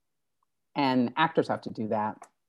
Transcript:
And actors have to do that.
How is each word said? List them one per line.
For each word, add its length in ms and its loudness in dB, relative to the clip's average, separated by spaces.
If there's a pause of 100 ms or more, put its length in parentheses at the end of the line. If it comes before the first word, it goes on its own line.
(760)
And 400 2
actors 320 2
have 140 -4
to 80 -10
do 180 -6
that. 300 -2 (300)